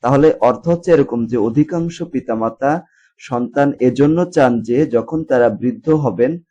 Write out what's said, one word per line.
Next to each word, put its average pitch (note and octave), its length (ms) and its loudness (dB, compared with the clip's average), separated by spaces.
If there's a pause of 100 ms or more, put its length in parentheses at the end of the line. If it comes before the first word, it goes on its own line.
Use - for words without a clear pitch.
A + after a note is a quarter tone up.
তাহলে C#3 280 4 (120)
অর্থ B2 280 0
হচ্ছে E3+ 240 0
এরকম A#2+ 340 0
যে A2+ 100 -4
অধিকাংশ D3+ 640 -2
পিতামাতা C3 800 -4 (360)
সন্তান C3 600 -2
এজন্য C#3+ 500 2
চান B2 320 2
যে A#2+ 240 0
যখন D#3+ 380 -4
তারা B2 240 2
বৃদ্ধ A2+ 420 -4
হবেন, C3 420 0 (180)